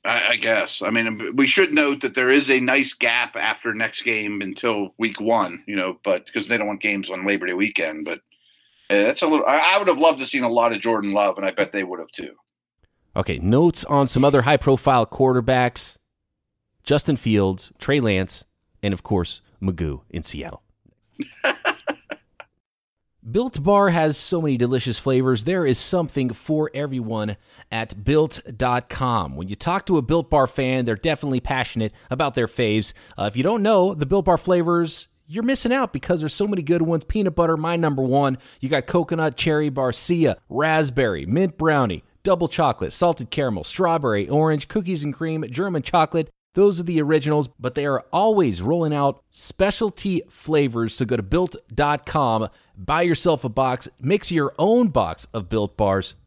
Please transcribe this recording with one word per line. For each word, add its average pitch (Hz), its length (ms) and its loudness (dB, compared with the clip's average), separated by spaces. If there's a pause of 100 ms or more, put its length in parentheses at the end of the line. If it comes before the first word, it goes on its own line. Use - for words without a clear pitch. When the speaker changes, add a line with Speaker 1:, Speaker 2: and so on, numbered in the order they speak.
Speaker 1:
I, 104 240 0
I 120 80 2
guess. 113 500 -2
I 101 40 -2
mean, 113 440 -4
we 131 140 4
should 180 260 2
note 147 280 2
that 127 120 -4
there 127 160 2
is 139 200 4
a 131 100 4
nice 131 320 0
gap 117 420 0
after 110 400 -4
next 110 280 -6
game 104 400 -4
until 101 560 -4
week 110 220 -4
one, 104 460 -2
you 104 80 -8
know, 92 300 -4
but 92 280 0
'cause 104 140 -4
they 117 100 0
don't 107 120 -2
want 101 120 -6
games 98 300 -4
on 92 160 -6
Labor 95 200 -2
Day 90 80 -4
weekend. 82 500 -4
But, 82 160 -8 (680)
uh, 101 140 4
that's 123 200 2
a 175 40 2
little, 156 200 2
I, 156 280 4
I 202 60 4
would 196 80 2
have 170 100 4
loved 151 220 4
to 131 60 -6
seen 127 180 -2
a 120 40 0
lot 117 240 4
of 110 80 -4
Jordan 104 320 0
Love, 101 260 2
and 98 60 -4
I 95 60 0
bet 95 220 -2
they 101 100 -2
would 87 160 -8
have 82 140 -14
too. 87 180 -12 (840)
Speaker 2:
Okay, 92 220 -2
notes 123 480 2
on 139 200 2
some 127 180 2
other 143 180 6
high-profile 131 640 4
quarterbacks. 127 920 0 (880)
Justin 147 320 2
Fields, 98 640 0
Trey 143 180 0
Lance, 98 460 -2 (400)
and 101 100 0
of 90 80 -10
course, - 380 -2 (280)
Magoo 80 420 -6
in 85 120 -8
Seattle. - 400 -10 (800)
<laughs> - 100 0 (1800)
Built 214 320 -2
Bar 202 280 4
has 160 280 2
so - 240 -2
many 147 160 0
delicious 120 440 0
flavors. 131 420 2
There 175 240 0
is 131 120 2
something 143 520 -2
for 151 420 -2
everyone 113 640 -6 (360)
at 113 320 -8
built 151 340 2 (180)
dot 123 320 -2
com. 104 460 -2
When 82 140 -8
you 101 80 -8
talk 180 300 -4
to 175 120 4
a 139 40 2
Built 156 280 0
Bar 139 160 4
fan, 131 380 -2
they're 117 100 0
definitely 139 460 -2
passionate 120 520 -4 (160)
about 135 280 -2
their 120 100 0
faves. 110 460 -2 (260)
Uh, 98 60 -2
if 107 120 -4
you 127 60 0
don't 202 220 0
know 196 300 4
the 147 120 -4
Built 175 200 0
Bar 175 120 4
flavors, 170 680 0 (180)
you're 180 160 -6
missing 247 300 0
out 254 200 0
because 160 280 -2
there's 151 140 -4
so 202 120 0
many 202 160 -2
good 165 200 0
ones. 165 200 0
Peanut 196 320 -2
butter, 165 220 2
my 160 180 -2
number 151 280 0
one. 131 360 2 (220)
You 131 80 -6
got 139 180 0
coconut, 165 500 0
cherry, 151 360 0
barcia, 131 640 0 (120)
raspberry, 135 800 0
mint 156 320 0
brownie, 143 460 2 (180)
double 170 240 2
chocolate, 127 460 -2
salted 165 400 -2
caramel, 113 320 -2
strawberry, 135 640 0
orange, 151 400 0
cookies 180 340 -4
and 147 100 -4
cream, 160 380 -6
German 165 320 -4
chocolate. 160 480 0 (240)
Those 190 260 4
are 175 40 -6
the 165 180 0
originals, 147 460 2 (100)
but 123 160 -6
they 143 120 -2
are 135 260 -2
always 180 500 2
rolling 151 320 0
out 139 360 0
specialty 196 1000 -2
flavors. 123 640 0
So - 100 -2
go 113 120 0
to 110 60 -2
built 160 340 -2 (180)
dot 147 320 0
com, 120 420 0 (260)
buy 143 280 -2
yourself 170 420 2
a 127 60 -4
box, 127 400 -2 (100)
mix 175 320 0
your 147 260 0
own 226 300 4
box 101 460 -2
of 101 160 -6
Built 104 260 -2
Bars. 98 380 0 (120)